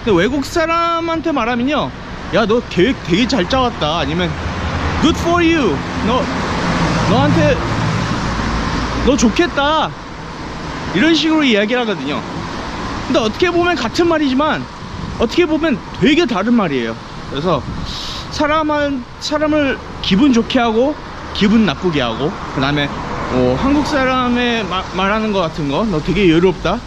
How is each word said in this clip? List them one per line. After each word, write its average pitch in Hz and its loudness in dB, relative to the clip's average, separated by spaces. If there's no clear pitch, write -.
근데 196 4
외국 254 2
사람한테 330 0
말하면요, 240 0
"야, 214 4
너 226 2
계획 262 2
되게 202 2
잘 196 0
짜왔다." 196 0
아니면 160 -2
"Good 330 2
for 339 2
you. 302 2
너, 240 2
너한테, 285 4
너 254 4
좋겠다." 277 2
이런 302 4
식으로 311 2
이야기를 233 2
하거든요. 147 -4
근데 262 2
어떻게 - 0
보면 349 2
같은 254 0
말이지만 285 2
어떻게 330 2
보면 302 0
되게 285 4
다른 240 0
말이에요. 135 0
그래서 147 0
사람한-, 294 0
사람을 302 0
기분 247 4
좋게 233 2
하고 240 2
기분 214 4
나쁘게 151 0
하고, 120 0
그 143 0
다음에 143 0
뭐 127 4
한국 277 2
사람의 247 0
마-, 180 -4
말하는 208 0
거 196 2
같은 156 -2
거, 156 0
"너 165 0
되게 165 2
여유롭다. 170 2